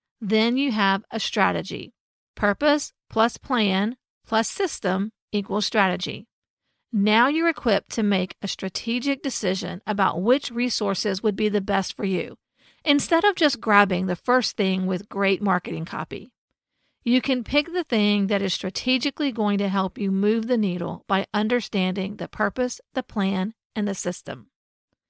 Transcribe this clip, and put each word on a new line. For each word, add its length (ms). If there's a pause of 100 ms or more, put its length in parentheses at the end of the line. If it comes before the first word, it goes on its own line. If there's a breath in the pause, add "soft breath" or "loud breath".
(200)
then 360
you 160
have 400
a 80
strategy. 720 (420)
Purpose 580 (160)
plus 280
plan 600 (300)
plus 240
system 640 (180)
equals 340
strategy. 640 (680)
Now 300
you're 220
equipped 460
to 100
make 360
a 60
strategic 760
decision 640
about 380
which 300
resources 720
would 100
be 140
the 120
best 360
for 80
you, 320 (480 soft breath)
instead 400
of 100
just 260
grabbing 460
the 80
first 420
thing 300
with 220
great 340
marketing 440
copy. 440 (720)
You 180
can 220
pick 300
the 100
thing 460
that 140
is 120
strategically 760
going 260
to 100
help 300
you 140
move 340
the 100
needle 520
by 260
understanding 840
the 100
purpose, 520 (140)
the 80
plan, 520 (200)
and 140
the 80
system. 500 (640)